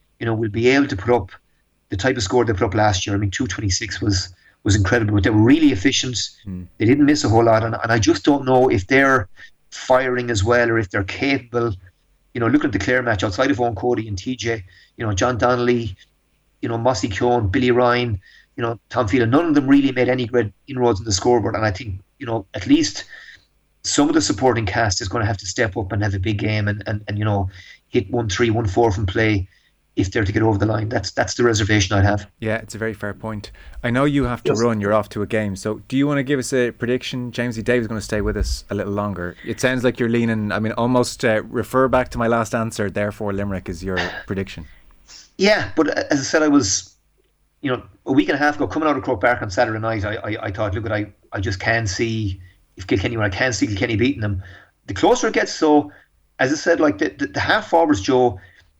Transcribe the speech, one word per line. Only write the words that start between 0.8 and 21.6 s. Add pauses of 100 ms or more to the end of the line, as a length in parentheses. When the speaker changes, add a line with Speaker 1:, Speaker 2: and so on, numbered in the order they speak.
Speaker 1:
to
put
up (600)
the
type
of
score
they
put
up
last
year.
I
mean,
two
twenty-six
was, (280)
was
incredible,
but
they
were
really
efficient. (300)
Speaker 2:
Mm. (100)
Speaker 1:
They
didn't
miss
a
whole
lot.
And,
and
I
just
don't
know
if
they're (440)
firing
as
well
or
if
they're
capable. (600)
You
know,
looking
at
the
Clare
match,
outside
of
Owen
Cody
and
T
J, (360)
you
know,
John
Donnelly, (640)
you
know,
Mossy
Keown,
Billy
Ryan, (360)
you
know, (120)
Tom
Phelan,
none
of
them
really
made
any
great (160)
inroads
in
the
scoreboard.
And